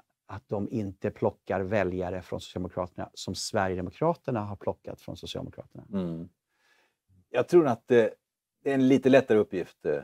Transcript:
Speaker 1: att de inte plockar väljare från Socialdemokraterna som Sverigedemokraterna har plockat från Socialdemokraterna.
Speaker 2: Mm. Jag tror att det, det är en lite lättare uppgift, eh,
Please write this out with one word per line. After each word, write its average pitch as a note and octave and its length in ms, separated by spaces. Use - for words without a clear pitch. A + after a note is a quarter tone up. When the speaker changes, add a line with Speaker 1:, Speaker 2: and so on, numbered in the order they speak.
Speaker 1:
att G2+ 220
de G#2 220
inte G2+ 420
plockar G2 500
väljare F#2 600
från F2+ 200
Socialdemokraterna F2+ 720
som - 220
Sverigedemokraterna G#2+ 1120
har G#2 100
plockat - 460
från F#2 160
Socialdemokraterna. - 640
Speaker 2:
Mm. E2+ 360
Jag B2 180
tror E3+ 200
att A#2 200
det, A#2 260
det C#3+ 80
är - 20
en C3 140
lite C3 220
lättare B2+ 280
uppgift, - 480
eh, D2 180